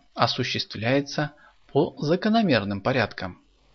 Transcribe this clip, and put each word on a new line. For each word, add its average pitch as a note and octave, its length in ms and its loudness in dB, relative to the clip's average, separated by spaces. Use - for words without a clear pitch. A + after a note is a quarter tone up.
осуществляется B2+ 1160 -2
по D3+ 300 0
закономерным D#3 840 2
порядкам, G2+ 600 -2